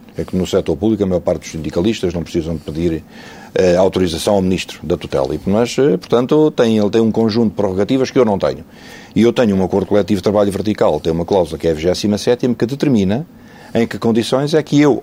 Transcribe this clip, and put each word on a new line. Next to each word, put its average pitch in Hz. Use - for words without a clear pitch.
É 87
que 92
no 90
setor 87
público 101
a -
maior 90
parte 82
dos -
sindicalistas 87
não 85
precisam 82
de 76
pedir, 160
eh, 90
autorização 92
ao 98
Ministro 92
da 85
Tutela. 69
E, 76
mas, 110
eh, 131
portanto, 151
tem, 113
ele 104
tem 113
um 110
conjunto 113
de 87
prerrogativas 101
que -
eu 127
não 104
tenho. 71
E 104
eu 120
tenho 117
um 95
acordo 92
coletivo 101
de 87
trabalho 101
vertical, 95
tem 82
uma 85
cláusula 82
que 80
é -
a 80
vigésima 90
sétima, 123
que 117
determina 120
em 117
que 110
condições 127
é 151
que 147
eu 139